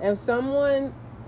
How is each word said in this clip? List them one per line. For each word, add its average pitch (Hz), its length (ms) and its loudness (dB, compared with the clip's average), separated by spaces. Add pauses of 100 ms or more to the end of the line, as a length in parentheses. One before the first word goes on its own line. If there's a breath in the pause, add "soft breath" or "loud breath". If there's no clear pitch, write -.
If 202 180 2
someone, 269 760 2 (340)